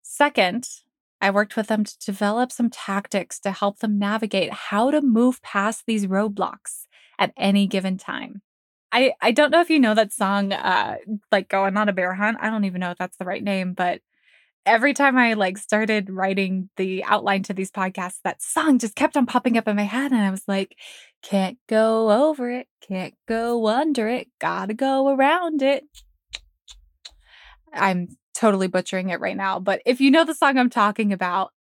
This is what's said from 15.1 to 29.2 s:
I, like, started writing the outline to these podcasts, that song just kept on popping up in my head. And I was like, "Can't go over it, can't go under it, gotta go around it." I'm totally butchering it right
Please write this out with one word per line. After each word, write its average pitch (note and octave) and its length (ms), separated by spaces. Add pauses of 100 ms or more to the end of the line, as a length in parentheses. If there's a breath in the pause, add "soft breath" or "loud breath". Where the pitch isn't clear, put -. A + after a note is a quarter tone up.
I, A#3 160
like, G3 240
started G#3+ 520
writing F#3+ 680
the F#3 260
outline G3 400
to G3 100
these F#3+ 180
podcasts, F#3 520
that - 180
song D4+ 380
just A3+ 160
kept D4+ 220
on C4 80
popping B3 320
up A3+ 100
in G#3 80
my G#3 80
head. B3 280
And A#3 100
I G3 100
was F#3+ 160
like, G3 300 (440 loud breath)
"Can't F#3+ 360 (100)
go A3 600
over C4+ 220
it, B3 160 (140)
can't F#3 340 (120)
go A3+ 400
under B3 400
it, A#3+ 200 (120)
gotta F#3 340
go C4+ 360
around D4+ 520
it." C4+ 220 (1900 soft breath)
I'm F3+ 440 (160)
totally G3 340
butchering F#3 420
it F3 100
right - 180